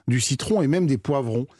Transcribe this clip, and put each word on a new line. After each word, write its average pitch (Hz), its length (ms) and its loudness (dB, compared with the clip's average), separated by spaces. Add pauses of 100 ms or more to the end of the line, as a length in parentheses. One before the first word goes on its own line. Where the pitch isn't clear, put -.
du 123 140 2
citron 185 400 0
et 139 60 2
même 175 180 2
des 135 140 0
poivrons. 127 480 -2 (120)